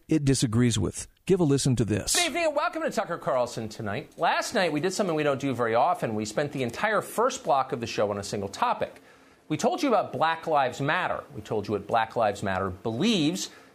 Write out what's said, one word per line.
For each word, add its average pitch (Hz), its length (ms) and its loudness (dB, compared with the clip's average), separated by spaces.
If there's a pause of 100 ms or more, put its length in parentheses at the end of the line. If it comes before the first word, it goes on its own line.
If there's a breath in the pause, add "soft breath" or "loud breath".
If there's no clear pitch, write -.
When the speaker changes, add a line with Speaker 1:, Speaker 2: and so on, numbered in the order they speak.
Speaker 1:
it 160 160 2
disagrees 120 540 2
with. 87 300 -4 (180)
Give 180 140 4
a 180 40 4
listen 139 320 4
to 120 80 2
this. 95 300 0
Speaker 2:
Good 349 120 4
evening 330 180 -2
and 302 100 2
welcome 320 280 -2
to 285 80 -2
Tucker 170 280 -4
Carlson 123 500 -2
Tonight. 110 500 -6
Last 233 360 0
night 185 180 2
we 147 80 0
did 185 120 0
something 185 240 0
we 151 80 2
don't 139 160 2
do 135 120 0
very 113 220 0
often. 143 400 2
We 107 120 -2
spent 147 260 -4
the 135 100 -4
entire 196 380 0
first - 420 -2
block 139 300 0
of 127 80 -4
the 117 80 -4
show 107 220 0
on 101 80 -2
a 98 60 -6
single 98 260 -4
topic. - 520 -4 (460 soft breath)
We 156 80 -2
told 302 260 0
you 294 60 2
about 185 240 2
Black 160 340 0
Lives 139 320 2
Matter. 151 460 -2 (100)
We 117 60 -12
told 104 260 -4
you 107 60 -2
what 98 140 -2
Black 113 300 0
Lives 104 260 2
Matter 95 260 0
believes. 151 800 0 (260 loud breath)